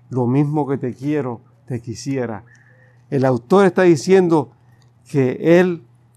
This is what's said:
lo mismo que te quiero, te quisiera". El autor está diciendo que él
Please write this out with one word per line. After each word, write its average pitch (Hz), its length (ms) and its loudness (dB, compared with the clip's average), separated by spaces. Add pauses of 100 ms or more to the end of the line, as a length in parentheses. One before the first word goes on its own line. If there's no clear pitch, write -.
(100)
lo 123 160 -2
mismo 143 400 0
que 135 120 -4
te 123 160 -8
quiero, 131 460 -6 (260)
te 123 140 -8
quisiera". 120 640 -8 (680)
El 131 140 -2
autor 135 420 2
está 185 160 0
diciendo 175 680 2 (560)
que 151 520 2
él 180 240 -2 (320)